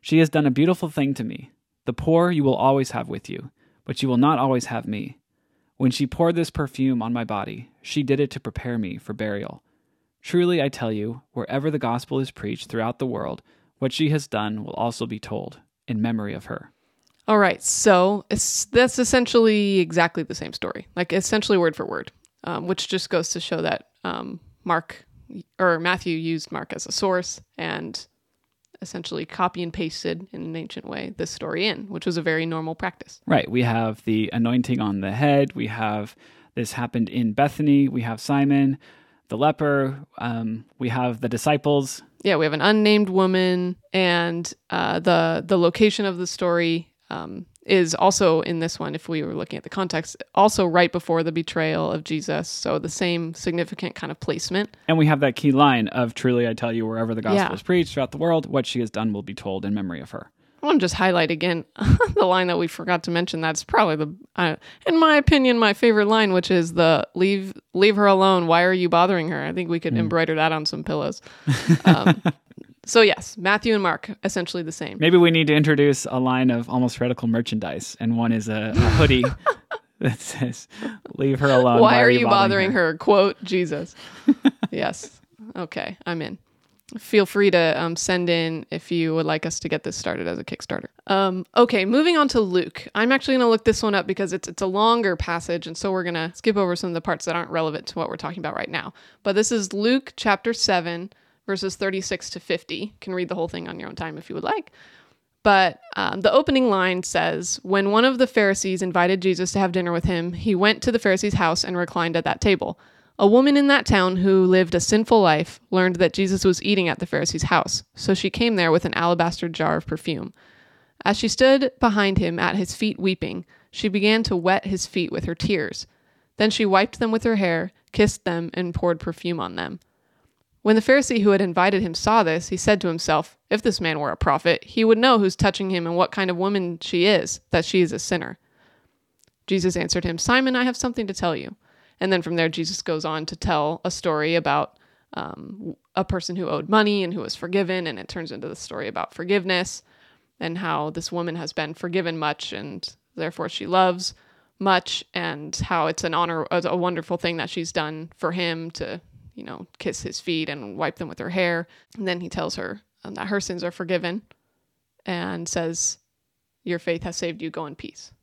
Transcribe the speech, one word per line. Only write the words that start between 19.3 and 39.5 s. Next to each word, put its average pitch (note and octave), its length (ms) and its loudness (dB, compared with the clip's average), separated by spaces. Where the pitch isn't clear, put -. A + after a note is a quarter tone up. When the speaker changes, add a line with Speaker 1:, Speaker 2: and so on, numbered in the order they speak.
Speaker 2:
exactly E3+ 420 0
the F3 120 -8
same - 180 -10
story, - 420 -10
like, F3 180 -4
essentially G3+ 460 2
word E3 160 2
for - 100 -6
word, - 280 -8
um, E3+ 240 -8
which - 180 -4
just - 240 -6
goes E3 200 -2
to E3+ 100 -6
show E3 220 -6
that, - 260 -4
um, - 340 -8
Mark, - 420 -4
or E3+ 220 2
Matthew F3 360 -2
used D#3+ 360 -6
Mark D3+ 200 -10
as - 140 -10
a - 60 -8
source F#3 480 -2
and E3 480 -8
essentially E3 460 -10
copy F3+ 340 -4
and E3+ 120 -6
pasted E3+ 580 -6
in E3+ 120 -12
an E3 120 -10
ancient - 320 -12
way - 300 -10
this E3 160 -6
story E3 340 -6
in, G#3 220 -6
which F3+ 180 -8
was F3 100 -2
a E3+ 60 -4
very D#3+ 240 -2
normal D#3+ 300 -8
practice. - 500 -12
Speaker 1:
Right. - 240 0
We B2 120 2
have A2+ 420 -2
the A2 280 0
anointing A#2+ 480 0
on G2+ 200 -2
the G2 100 -4
head. C#3 460 2
We A#2 100 -4
have G#2+ 480 -6
this A#2 180 -6
happened A#2+ 360 -4
in A2+ 240 -2
Bethany. C#3+ 560 2
We C3 140 -4
have A2+ 180 -6
Simon, C#3 580 2
the A2+ 80 -6
leper. C#3 640 0